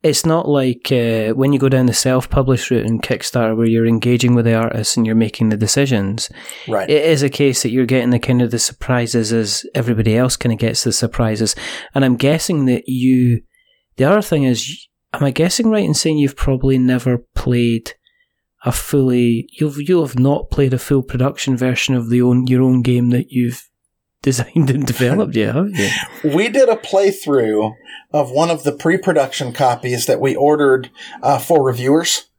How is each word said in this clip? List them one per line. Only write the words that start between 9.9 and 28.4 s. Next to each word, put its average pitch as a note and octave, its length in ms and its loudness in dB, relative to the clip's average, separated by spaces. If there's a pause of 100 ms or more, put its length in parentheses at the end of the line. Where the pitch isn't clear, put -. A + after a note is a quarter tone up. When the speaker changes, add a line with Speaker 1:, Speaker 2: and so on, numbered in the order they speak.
Speaker 1:
else B2+ 180 2
kinda A2+ 220 -2
gets A2+ 260 -2
the A#2 80 0
surprises. A2 640 -2 (400)
And C#3 80 2
I'm B2+ 140 2
guessing D3+ 480 0
that B2 240 0
you, B2+ 540 2 (520)
the C3 80 0
other G3 180 4
thing D#3 220 0
is, - 440 -4 (260)
am - 100 -4
I C#3 80 0
guessing F#3 380 0
right G#3+ 160 0
in D3+ 80 0
saying D#3 240 0
you've C#3 180 0
probably C3+ 420 0
never B2+ 420 0 (140)
played A#2+ 600 -2 (720)
a - 80 -2
fully, B2 800 0
you've, D3 280 -4
you E3+ 200 2
have B2+ 180 -4
not C#3 320 0
played C3+ 220 2
a C3 60 -2
full C#3 240 0
production C3 520 -2
version B2+ 400 -2
of A#2 140 -4
the B2 120 2
own, B2 260 2
your B2+ 140 2
own B2+ 200 2
game A#2+ 300 2
that B2 200 -2
you've B2 380 -4 (240)
<laughs> - 280 -20
designed C3+ 480 0
and C3+ 160 0
developed C3 500 0
yet, G#2+ 200 0
have F#3+ 220 0
you? G2+ 120 -2 (440)
Speaker 2:
We G3+ 160 2
did B3+ 200 4
a A3 80 2
playthrough C3+ 960 0 (400)
of C#3 180 -2
one D#3+ 180 0